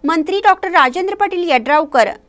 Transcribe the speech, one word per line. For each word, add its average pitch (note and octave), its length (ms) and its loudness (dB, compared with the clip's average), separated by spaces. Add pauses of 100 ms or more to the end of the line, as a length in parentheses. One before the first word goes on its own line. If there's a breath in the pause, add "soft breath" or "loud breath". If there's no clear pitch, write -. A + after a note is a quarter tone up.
मंत्री D#4+ 360 -2
डॉक्टर F#4+ 320 0
राजेंद्र F4+ 440 0
पाटील F#4 340 -2
यड्रावकर C4+ 600 2 (200)